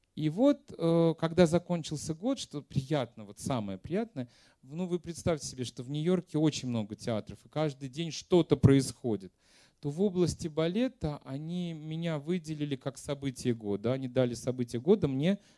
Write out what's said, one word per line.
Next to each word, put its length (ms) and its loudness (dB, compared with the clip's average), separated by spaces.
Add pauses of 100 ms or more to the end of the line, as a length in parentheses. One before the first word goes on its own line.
(160)
И 120 0
вот, 480 2
э, 440 4
когда 260 6
закончился 640 -2
год, 280 -4
что 220 -10
приятно, 640 -2
вот 140 -16
самое 400 -2
приятное, 500 -6 (340)
ну, 240 -8
вы 120 -4
представьте 480 -4
себе, 160 -8
что 220 -10
в 60 -10
Нью-Йорке 460 0
очень 320 0
много 280 -2
театров, 480 -6
и 40 -20
каждый 400 -4
день 220 -6
что-то 460 4
происходит, 760 4 (500)
то 80 -4
в 100 -2
области 460 0
балета 800 -2
они 480 -6
меня 480 -4
выделили 560 -4
как 200 -6
событие 560 -4
года. 400 -2
Они 140 -4
дали 280 0
событие 460 -4
года 280 4
мне 320 0 (180)